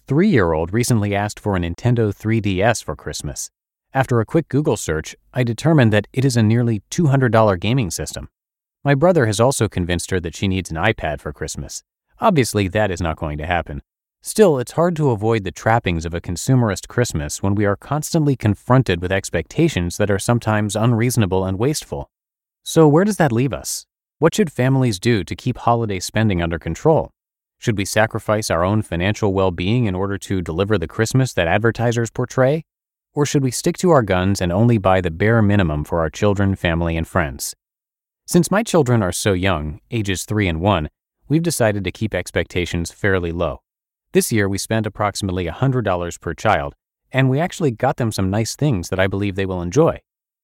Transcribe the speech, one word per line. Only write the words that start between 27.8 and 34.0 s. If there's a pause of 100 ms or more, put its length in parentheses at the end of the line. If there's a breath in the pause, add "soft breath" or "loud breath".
sacrifice
our
own
financial
well-being
in
order
to
deliver
the
Christmas
that
advertisers
portray? (520)
Or
should
we
stick
to
our